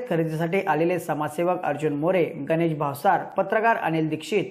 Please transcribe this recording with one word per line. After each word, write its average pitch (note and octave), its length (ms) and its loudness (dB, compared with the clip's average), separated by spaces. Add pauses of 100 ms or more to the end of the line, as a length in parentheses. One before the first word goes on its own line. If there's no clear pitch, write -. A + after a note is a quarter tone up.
खरेदीसाठी E3 520 0
आलेले E3 380 2
समाजसेवक D#3+ 640 -2
अर्जुन D3 300 0
मोरे, E3 300 2
गणेश D#3+ 500 0
भावसार, D3 500 2
पत्रकार G#3+ 540 0
अनिल D#3+ 320 0
दीक्षित, D#3 420 -2